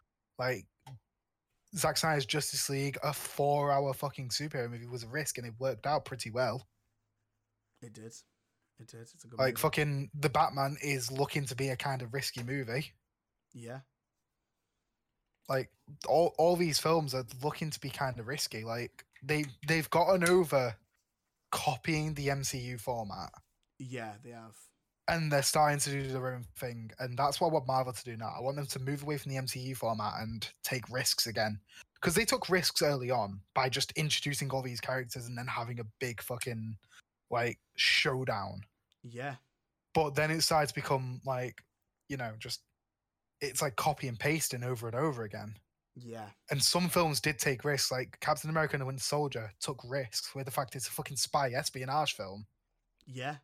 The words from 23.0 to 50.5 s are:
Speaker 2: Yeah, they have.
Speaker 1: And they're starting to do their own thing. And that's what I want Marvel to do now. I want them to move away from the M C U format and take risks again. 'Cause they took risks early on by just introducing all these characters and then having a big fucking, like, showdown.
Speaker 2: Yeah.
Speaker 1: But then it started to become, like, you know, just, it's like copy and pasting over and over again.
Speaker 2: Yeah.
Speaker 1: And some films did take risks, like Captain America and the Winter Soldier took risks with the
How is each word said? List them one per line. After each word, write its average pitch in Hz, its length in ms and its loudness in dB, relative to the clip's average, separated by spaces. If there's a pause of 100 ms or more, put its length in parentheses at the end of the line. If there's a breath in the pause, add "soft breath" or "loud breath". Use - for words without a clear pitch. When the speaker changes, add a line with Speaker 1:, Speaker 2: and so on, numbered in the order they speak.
Speaker 2:
Yeah, 120 340 -8 (100)
they 120 60 -16
have. 113 260 -16 (520)
Speaker 1:
And 165 240 2
they're 143 100 6
starting 147 380 6
to 143 100 0
do 139 180 -2
their 131 280 -2
own 120 100 -8 (120)
thing. 117 420 -8
And 123 180 -6
that's 143 240 4
what 175 60 6
I 160 60 2
want 147 120 2
Marvel 131 280 2
to - 100 -10
do 120 120 -8
now. 110 220 -6
I - 40 -6
want 135 160 -2
them 143 100 -4
to 139 120 -4
move 139 220 -2
away 147 160 -2
from 139 140 -8
the 135 60 -2
M 131 100 -4
C 127 140 -4
U 127 140 -6
format 110 440 0
and 110 280 -6 (160)
take 120 260 -4
risks 123 360 0
again. 110 340 0 (420 loud breath)
'Cause 170 120 4
they 214 120 4
took - 220 2
risks 175 340 2
early 139 300 4
on 101 300 0 (120)
by - 140 4
just - 260 0
introducing 143 580 0
all 135 100 0
these 123 180 -6
characters 127 460 -4
and 120 120 -8
then 123 100 -6
having 120 320 -4
a 117 40 -6 (160)
big 120 220 -4
fucking, 113 560 -4 (540 loud breath)
like, 120 280 2 (160)
showdown. 113 880 2 (420)
Speaker 2:
Yeah. 127 320 -8 (580)
Speaker 1:
But 151 220 4
then 151 160 4
it 160 100 2
started 151 260 4
to - 80 -8
become, 127 500 0
like, 127 360 -4 (460)
you 143 80 -6
know, 120 220 -6
just, 123 240 -8 (800)
it's - 200 -2
like - 160 0
copy 143 300 2
and 117 120 -6
pasting 147 440 0
over 120 240 -2
and 113 80 -4
over 131 280 0
again. 104 320 -8 (400)
Speaker 2:
Yeah. 113 340 -12 (220)
Speaker 1:
And 139 120 2
some 175 240 6
films 165 320 4
did - 200 0
take 131 260 0
risks, 147 260 2
like 127 300 -4
Captain 151 280 0
America 156 260 2
and 143 60 0
the 127 40 -4
Winter 135 180 -4
Soldier 135 560 0
took 135 260 -6
risks 127 500 -4
with 135 100 -6
the 127 60 -6